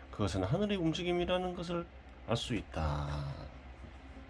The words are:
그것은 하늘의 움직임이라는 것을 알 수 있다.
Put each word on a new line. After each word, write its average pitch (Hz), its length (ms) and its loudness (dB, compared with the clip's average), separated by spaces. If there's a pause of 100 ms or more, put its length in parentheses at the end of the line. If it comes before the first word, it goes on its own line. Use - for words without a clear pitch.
(100)
그것은 98 340 2
하늘의 196 340 4
움직임이라는 175 760 2
것을 175 320 -2 (400)
알 117 100 4
수 - 180 0
있다. 76 540 0 (1200)